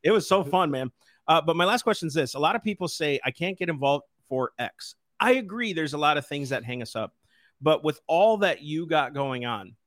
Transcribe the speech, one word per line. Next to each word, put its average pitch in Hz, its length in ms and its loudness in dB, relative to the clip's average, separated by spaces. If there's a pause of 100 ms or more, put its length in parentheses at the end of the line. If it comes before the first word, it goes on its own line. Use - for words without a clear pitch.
It 165 80 4
was 220 160 2
so 196 160 2
fun, 175 260 2
man. 131 220 -4 (360)
Uh, 160 140 6
but 160 140 0
my 175 100 4
last 226 160 2
question 196 260 0
is 139 60 -6
this. 143 220 -2
A 139 40 -6
lot 165 160 2
of 220 80 -4
people 190 240 -4
say, 147 380 -2
"I 135 60 -2
can't 185 260 -6
get 170 120 -4
involved 139 360 0 (240)
for 131 300 -2
X." - 360 -10 (240)
I 247 140 4
agree. 226 400 -4
There's 156 200 -4
a 151 60 -6
lot 147 180 2
of 135 100 -6
things 143 220 -8
that 127 140 -4
hang 123 180 -8
us 110 140 -12
up, 110 180 -6 (480)
but 151 220 4
with 151 240 -2
all 202 300 4
that 190 260 0
you 156 240 -6
got 147 260 0
going 131 320 -4
on 107 300 -6 (120)